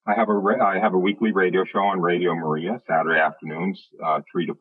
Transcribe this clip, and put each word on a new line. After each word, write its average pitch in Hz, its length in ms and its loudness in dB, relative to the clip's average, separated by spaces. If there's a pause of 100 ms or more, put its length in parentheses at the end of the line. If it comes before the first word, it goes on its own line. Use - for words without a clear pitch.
I 104 80 0
have 107 160 2
a 107 40 2
ra-, 101 320 2
I 95 140 0
have 90 140 2
a 92 40 2
weekly 101 340 2
radio 92 340 2
show - 140 -4
on 98 220 0
Radio 87 340 2
Maria, 80 520 -4
Saturday 80 320 2
afternoons, 80 640 -2 (220)
uh, 76 180 -2 (100)
three 87 160 -2
to 73 140 -6